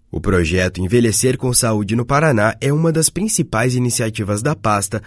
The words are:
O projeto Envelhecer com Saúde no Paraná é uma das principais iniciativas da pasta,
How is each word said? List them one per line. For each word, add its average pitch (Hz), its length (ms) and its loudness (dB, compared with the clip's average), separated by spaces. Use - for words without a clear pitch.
O 80 80 -6
projeto 90 640 0
Envelhecer 120 560 2
com 127 160 -2
Saúde 107 420 -2
no 120 100 -2
Paraná 131 540 2
é 139 140 0
uma 165 180 2
das 156 180 0
principais 127 640 -2
iniciativas 110 680 -2
da 147 120 -2
pasta, 104 540 -2